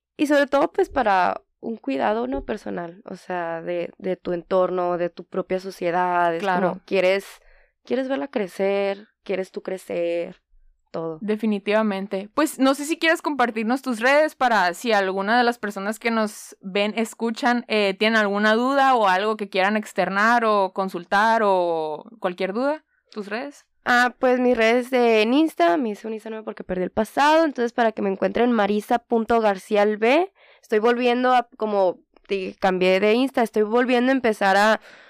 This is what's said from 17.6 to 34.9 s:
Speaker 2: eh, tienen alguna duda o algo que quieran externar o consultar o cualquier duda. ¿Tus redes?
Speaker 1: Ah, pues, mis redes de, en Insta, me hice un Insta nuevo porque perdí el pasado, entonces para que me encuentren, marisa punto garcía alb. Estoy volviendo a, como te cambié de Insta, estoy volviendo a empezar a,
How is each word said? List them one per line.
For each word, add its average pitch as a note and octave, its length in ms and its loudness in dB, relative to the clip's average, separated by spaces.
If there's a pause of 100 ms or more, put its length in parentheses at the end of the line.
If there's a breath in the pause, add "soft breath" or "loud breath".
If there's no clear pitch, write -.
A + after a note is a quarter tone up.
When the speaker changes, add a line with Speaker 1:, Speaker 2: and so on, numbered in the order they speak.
Speaker 2:
eh, G#3 300 0
tienen A3 200 2
alguna G#3 360 2
duda C4+ 420 2
o A3 120 2
algo G#3 280 0
que G#3 120 -10
quieran F#3+ 280 0
externar G#3 680 0
o G3+ 300 2
consultar G3+ 680 0
o E3+ 600 0 (140)
cualquier F#3 340 -4
duda. C#4+ 320 -4 (260)
¿Tus G3+ 180 -12
redes? C4 360 -12 (200)
Speaker 1:
Ah, B3 340 2
pues, B3+ 200 2
mis B3 180 2
redes A#3+ 340 2
de, A#3 320 4
en A3 120 2
Insta, E4 420 2
me B3+ 140 -2
hice G3+ 160 -10
un A3 80 -8
Insta A3 160 -12
nuevo A3 140 -12
porque G#3+ 180 -10
perdí F3+ 220 -6
el - 80 -6
pasado, D4 520 2
entonces A#3+ 280 -2
para A3+ 200 2
que - 100 -8
me G3+ 80 0
encuentren, G3+ 420 0
marisa G#3 460 0
punto A#3 420 0
garcía G3+ 420 0
alb. A3+ 480 2 (300 soft breath)
Estoy - 180 0
volviendo A#3+ 560 2
a, B3 220 0
como G3+ 420 0 (300)
te G3 320 -6
cambié F#3 400 2
de G#3+ 140 4
Insta, B3+ 280 0
estoy A3 200 0
volviendo A#3+ 500 2
a - 20 2
empezar G#3 440 2
a, G#3+ 220 2 (300 loud breath)